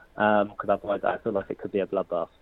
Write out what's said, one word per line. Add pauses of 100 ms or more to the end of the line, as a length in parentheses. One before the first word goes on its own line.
(160)
um,
'cause
otherwise
I
feel
like
it
could
be
a
bloodbath. (140)